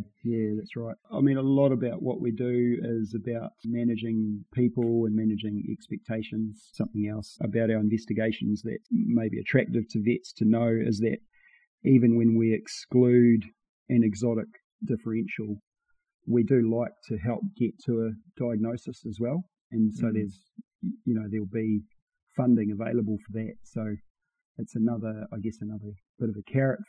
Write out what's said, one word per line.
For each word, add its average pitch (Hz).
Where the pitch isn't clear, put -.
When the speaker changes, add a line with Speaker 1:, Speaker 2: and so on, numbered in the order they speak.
Speaker 1:
Yeah, 110
that's 104
right. 113
I -
mean, 139
a 135
lot 139
about 123
what 127
we 120
do 120
is 113
about 117
managing 113
people 117
and 107
managing 107
expectations. 110
Something 104
else 107
about 113
our 110
investigations 107
that 113
may 117
be -
attractive 120
to 110
vets 120
to 110
know 113
is 113
that 113
even 120
when 117
we 113
exclude 120
an 120
exotic 110
differential, 110
we 117
do 127
like 117
to 113
help 107
get 117
to 113
a 113
diagnosis 117
as 98
well. 139
And 110
so 117
Speaker 2:
Mm. 110
Speaker 1:
there's, 101
you -
know, 107
there'll 104
be 107
funding 120
available 107
for 107
that. 110
So 107
it's -
another, 110
I 110
guess, 110
another 107
bit 113
of 101
a 101
carrot 135